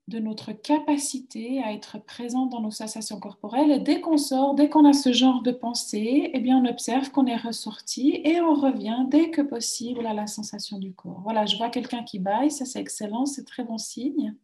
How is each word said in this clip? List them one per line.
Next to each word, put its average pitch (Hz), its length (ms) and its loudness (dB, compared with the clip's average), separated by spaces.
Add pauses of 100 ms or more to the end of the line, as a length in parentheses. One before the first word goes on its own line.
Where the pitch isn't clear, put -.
de 220 100 -8
notre 214 360 -6
capacité 269 1080 -2
à 220 100 -4
être 208 280 -10
présent 247 480 -4
dans 240 140 -6
nos 214 100 -4
sensations 214 480 -10
corporelles. 214 500 0
Et 269 100 6
dès 330 220 0
qu'on 320 160 2
sort, 277 380 2
dès 294 120 6
qu'on 302 180 6
a 285 80 10
ce 262 200 4
genre 247 300 4
de 247 80 2
pensée, 233 840 -2
eh 262 60 -2
bien, 254 180 4
on 247 100 4
observe 240 440 -2
qu'on 262 160 4
est 233 100 0
ressorti 233 880 -2
et 330 180 4
on 320 140 4
revient 247 520 0
dès 311 220 4
que 285 140 0
possible 233 640 -6
à 214 80 -2
la 208 100 -4
sensation 208 540 -10
du 190 140 -10
corps. 180 280 -14
Voilà, 214 240 0
je - 120 -2
vois 233 120 -2
quelqu'un 240 340 -6
qui - 140 -12
bâille, 208 320 2
ça 294 160 -6
c'est 214 160 -8
excellent, 214 460 -4
c'est 277 160 -8
très - 200 -10
bon 226 140 -8
signe. 226 680 -6